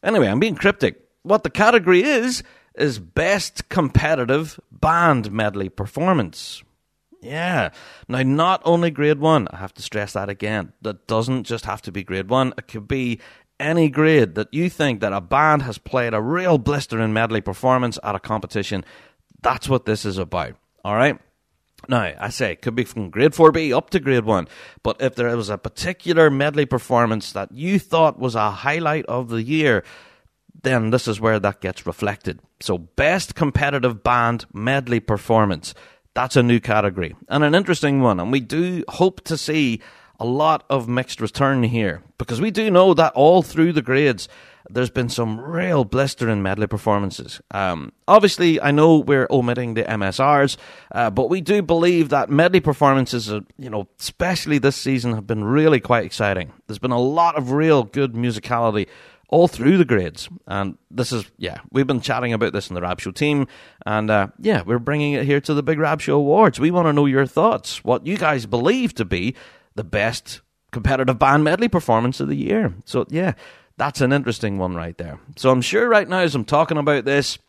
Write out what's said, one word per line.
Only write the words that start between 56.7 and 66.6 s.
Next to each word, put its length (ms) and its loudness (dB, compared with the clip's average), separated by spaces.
been 140 -2
a 60 0
lot 380 2
of 140 -4
real 320 4
good 320 -2
musicality 720 -2
all 200 4
through 300 0
the 60 4
grades. 440 -2
And 320 -6
this 180 -4
is, 140 -6
yeah, 200 -10
we've 160 0
been 120 -2
chatting 320 -2
about 200 0
this 180 -6
in 40 -8
the 80 -6
Rab 180 -6
Show 100 -8
team. 380 -2
And, 260 -2
uh, 180 2
yeah, 240 0
we're 160 -2
bringing 360 -2
it 100 -2
here 160 2
to 140 -4
the 80 0
Big 180 -2
Rab 200 0
Show 160 0
Awards. 440 4